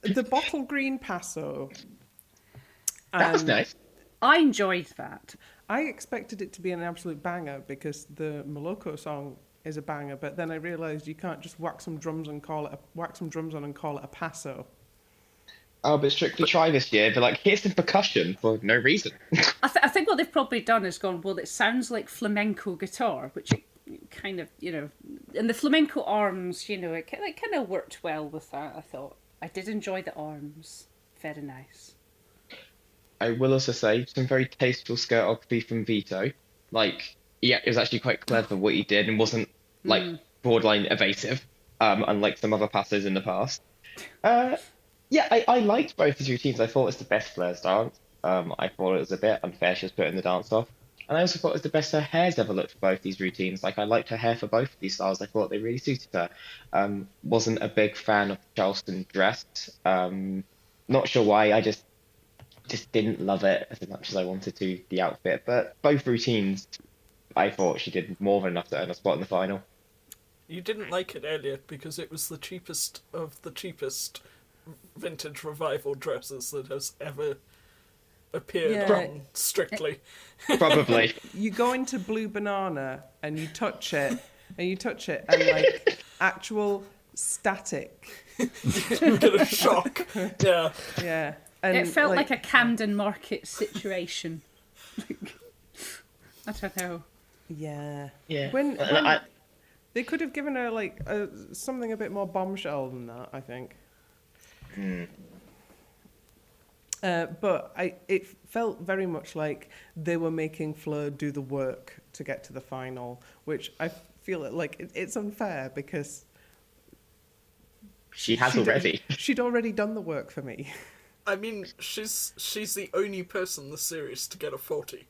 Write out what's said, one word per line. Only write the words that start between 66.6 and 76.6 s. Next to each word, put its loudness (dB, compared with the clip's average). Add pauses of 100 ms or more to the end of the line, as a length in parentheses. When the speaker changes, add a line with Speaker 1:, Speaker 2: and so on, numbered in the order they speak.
Speaker 2:
I 4
thought 0
she -6
did -6
more 4
than -2
enough -4
to -4
earn -6
a -6
spot 0
in -4
the -6
final. -2 (840)
Speaker 4:
You -12
didn't -6
like -4
it -12
earlier -4
because -12
it -10
was -8
the -10
cheapest -8 (140)
of -8
the -14
cheapest -8 (720)
vintage -10
revival -4
dresses -6
that -8